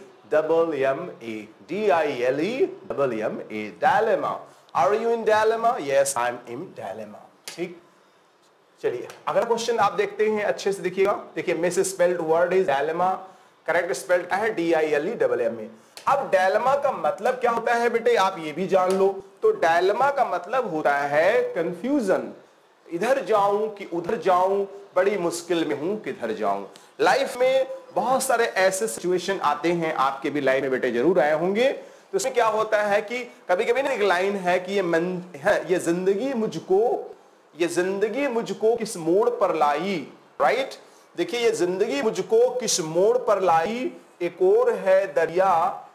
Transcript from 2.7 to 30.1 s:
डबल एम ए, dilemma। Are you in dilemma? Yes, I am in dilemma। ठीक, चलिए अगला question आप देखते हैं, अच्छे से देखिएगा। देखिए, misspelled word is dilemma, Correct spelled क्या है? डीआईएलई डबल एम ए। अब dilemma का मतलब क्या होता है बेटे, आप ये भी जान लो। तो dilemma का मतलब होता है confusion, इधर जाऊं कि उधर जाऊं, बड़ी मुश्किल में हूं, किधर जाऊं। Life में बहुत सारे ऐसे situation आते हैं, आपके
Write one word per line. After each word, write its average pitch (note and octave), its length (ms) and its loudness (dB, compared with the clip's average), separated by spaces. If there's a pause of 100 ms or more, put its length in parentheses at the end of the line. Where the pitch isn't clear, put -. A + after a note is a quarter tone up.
डबल C3 320 -2
एम C3+ 220 -4
ए, G#2+ 400 -10
dilemma। D#3 580 2 (360)
Are F3+ 200 2
you A3+ 100 -4
in A#3 200 -2
dilemma? A3 540 2
Yes, C#3 360 0
I A#2+ 80 0
am B2 240 -4
in C3 280 -12
dilemma। G#2 440 -12 (280)
ठीक, F3 340 -12 (1000)
चलिए B2 260 -4 (200)
अगला E3 160 0
question A3+ 360 0
आप G3+ 140 4
देखते G3+ 360 0
हैं, G#3 140 0
अच्छे F#3+ 300 -2
से F#3 80 -6
देखिएगा। F#3+ 420 0 (120)
देखिए, D#3+ 240 -2
misspelled F3 640 0
word E3+ 300 2
is F#3 140 4
dilemma, D#3+ 500 0 (480)
Correct F3 280 0
spelled F3+ 340 0
क्या F#3 100 0
है? A3 160 0
डीआईएलई D#3+ 600 0
डबल A#2+ 260 0
एम A2+ 180 -2
ए। G#2+ 100 -12 (380)
अब B3+ 240 0
dilemma G#3 440 2
का C#4+ 160 0
मतलब F3+ 420 -2
क्या A#3 180 0
होता A#3 220 0
है A#3 160 2
बेटे, A3+ 260 2
आप F#3+ 240 2
ये D#3 120 -8
भी F3 160 -4
जान F#3 240 2
लो। G3 320 2 (180)
तो A3 100 6
dilemma F#3+ 600 2
का C4+ 140 0
मतलब G3 500 -4
होता D3 220 0
है D3+ 560 2
confusion, F3 800 -2 (520)
इधर A3+ 400 -2
जाऊं G#3 440 2
कि G3 240 -12
उधर E3+ 280 -4
जाऊं, F#3+ 440 2 (300)
बड़ी G3 220 2
मुश्किल E3+ 480 -2
में D3 160 -4
हूं, F#3+ 160 -4
किधर B2 340 -8
जाऊं। G2 340 -4 (360)
Life A#3 360 2
में C4 300 2 (280)
बहुत B3 280 0
सारे A#3 220 2
ऐसे F#3+ 420 0
situation F#3 520 -2
आते D3 340 0
हैं, E3 200 -2
आपके C#3 360 -2